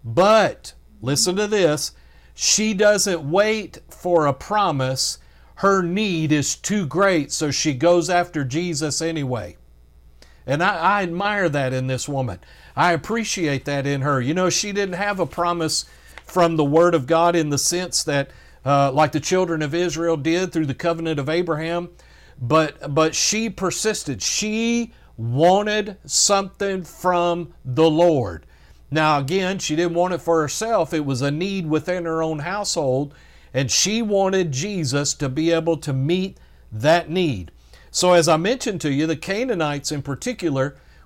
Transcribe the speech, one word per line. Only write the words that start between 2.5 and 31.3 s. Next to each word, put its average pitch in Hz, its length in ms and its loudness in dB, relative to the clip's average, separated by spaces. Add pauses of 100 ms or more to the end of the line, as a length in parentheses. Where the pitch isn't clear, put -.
doesn't 196 560 2
wait 208 500 0 (100)
for 175 360 2
a 139 80 2
promise. 143 840 -2 (380)
Her 196 260 2
need 175 500 0
is 143 240 0
too 202 300 -4
great, 165 460 0
so 151 200 -2
she 147 220 -2
goes 170 360 4
after 175 340 0
Jesus 151 580 -4
anyway. 135 540 -4 (920)
And 151 180 0
I, 190 140 0
I 196 260 2
admire 190 460 -2
that 139 220 -2
in 131 160 -4
this 131 220 -4
woman. 127 300 -4 (360)
I 170 180 4
appreciate 165 720 -2
that 139 200 -2
in 139 160 -2
her. 139 180 0
You 127 140 -2
know, 185 160 2
she 202 220 -2
didn't 196 240 -4
have 196 240 -4
a 170 60 0
promise 170 600 -2 (400)
from 170 300 2
the 156 80 4
Word 165 320 4
of 135 100 0
God 165 300 4
in 156 140 2
the 143 80 0
sense 175 480 -2
that, 143 260 -2 (340)
uh, 139 260 4
like 143 200 2
the 151 80 -2
children 165 420 0
of 147 140 -4
Israel 165 400 0
did 165 360 0
through 156 140 0
the 143 80 -2
covenant 165 460 -2
of 139 100 -4
Abraham, 170 600 -2 (520)
but, 147 540 0
but 160 180 2
she 220 360 0
persisted. 190 720 -4
She 226 720 -2 (240)
wanted 190 880 2
something 196 800 0
from 175 680 -2 (120)
the 156 240 4
Lord. 151 560 2 (440)
Now, 156 300 2
again, 185 400 -2
she - 160 -4
didn't 170 200 0
want 180 180 0
it 165 80 -6
for 165 200 2
herself. 185 520 -2
It 151 120 -2
was 131 160 -2
a 143 80 0
need 180 380 -4